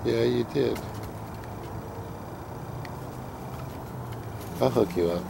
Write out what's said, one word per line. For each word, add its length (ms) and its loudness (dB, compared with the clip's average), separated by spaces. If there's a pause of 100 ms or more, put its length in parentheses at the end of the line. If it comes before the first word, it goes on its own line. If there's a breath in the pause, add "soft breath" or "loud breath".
Yeah, 180 6
you 220 6 (100)
did. 240 4 (3750)
I'll 100 8
hook 260 6
you 140 6
up. 200 0